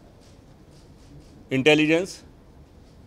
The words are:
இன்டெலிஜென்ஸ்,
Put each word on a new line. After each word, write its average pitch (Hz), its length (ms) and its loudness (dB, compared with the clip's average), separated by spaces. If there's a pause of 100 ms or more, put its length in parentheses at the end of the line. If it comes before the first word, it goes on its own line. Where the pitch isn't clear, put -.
(1600)
இன்டெலிஜென்ஸ், 151 560 0 (920)